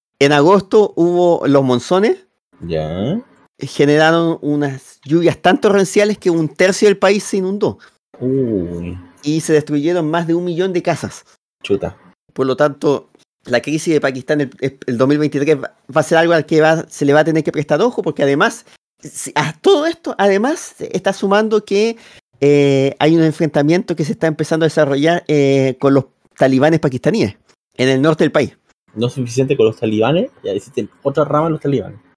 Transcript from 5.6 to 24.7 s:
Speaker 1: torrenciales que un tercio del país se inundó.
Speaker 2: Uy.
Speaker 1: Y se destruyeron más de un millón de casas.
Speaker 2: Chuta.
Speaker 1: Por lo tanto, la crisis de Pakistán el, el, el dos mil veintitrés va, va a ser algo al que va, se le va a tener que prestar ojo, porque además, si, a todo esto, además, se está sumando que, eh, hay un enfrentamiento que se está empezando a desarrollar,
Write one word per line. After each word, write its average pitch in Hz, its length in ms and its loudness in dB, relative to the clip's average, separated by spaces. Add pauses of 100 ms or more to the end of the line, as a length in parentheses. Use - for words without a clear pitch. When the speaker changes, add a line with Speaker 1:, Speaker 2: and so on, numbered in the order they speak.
Speaker 1:
torrenciales 202 560 2
que 190 140 -2
un 165 180 0
tercio 190 400 2
del 196 80 2
país 196 280 0
se - 120 -6
inundó. 190 420 -4 (420)
Speaker 2:
Uy. 92 760 -4 (280)
Speaker 1:
Y 156 160 -2
se 160 120 -2
destruyeron 151 560 0
más 165 180 -2
de 165 80 -2
un 175 100 -2
millón 180 280 -4
de 175 100 -4
casas. - 420 -6 (380)
Speaker 2:
Chuta. 98 360 -4 (340)
Speaker 1:
Por 131 140 -4
lo 131 100 -2
tanto, 143 540 -2 (340)
la 120 160 -2
crisis 156 320 -4
de 147 80 2
Pakistán 135 400 -2
el, 131 100 -4 (100)
el, 135 260 -6
el 123 120 -4
dos 131 100 4
mil 147 100 2
veintitrés 147 380 0
va, 131 180 -10 (200)
va 156 60 2
a 151 40 2
ser 160 140 2
algo 170 140 2
al 156 140 0
que 156 140 2
va, 160 280 2
se - 160 -6
le 139 80 4
va 151 80 6
a 160 40 4
tener 160 180 0
que 160 100 -4
prestar 151 300 -2
ojo, 247 200 -2
porque 151 200 -4
además, 151 440 0 (340)
si, - 340 -14
a - 260 -2
todo 311 260 2
esto, 330 300 -8
además, 202 600 -2
se 165 180 -8
está 190 160 -2
sumando 214 520 0
que, 220 320 -2 (440)
eh, 139 600 2
hay 160 160 2
un 165 60 4
enfrentamiento 160 760 0
que 165 80 -2
se 175 80 -4
está - 160 -2
empezando 156 360 -2
a 160 40 4
desarrollar, 151 580 0